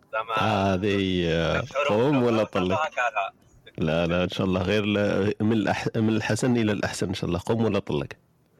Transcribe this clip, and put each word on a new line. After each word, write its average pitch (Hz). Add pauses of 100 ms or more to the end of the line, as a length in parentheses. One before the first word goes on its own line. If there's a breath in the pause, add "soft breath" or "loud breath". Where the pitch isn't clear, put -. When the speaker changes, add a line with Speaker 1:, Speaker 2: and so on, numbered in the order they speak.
(120)
Speaker 1:
زعما 110
Speaker 2:
آه، 98
هذه، 95
آه، 82
Speaker 1:
نفس -
حروف -
Speaker 2:
"قوم 123
ولا 113
Speaker 1:
الجر 104
Speaker 2:
طلق". 92
Speaker 1:
هكا. 110 (440)
Speaker 2:
لا، 82
لا، 87
إن 87
شاء 98
الله 92
غير 101
ل-، 101
من 107
الأح-، -
من 110
الحسن 110
إلى 107
الأحسن -
إن 95
شاء -
الله. 87
"قوم 113
ولا 101
طلق". 71 (520)